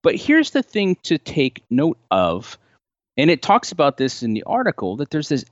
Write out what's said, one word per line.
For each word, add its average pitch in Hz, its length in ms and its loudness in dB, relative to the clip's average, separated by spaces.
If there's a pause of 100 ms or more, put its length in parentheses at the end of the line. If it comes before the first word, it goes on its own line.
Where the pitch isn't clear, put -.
But 247 140 2
here's 302 340 2
the 269 100 0
thing 196 400 -2
to 156 160 0
take - 540 -2
note 147 260 2 (140)
of, 92 480 0 (600)
and 156 120 4
it 151 100 0
talks - 300 2
about 147 260 0
this 131 240 -4
in 113 140 -2
the - 80 -4
article, 170 540 -4
that 143 120 -8
there's 151 200 -6
this 139 220 -2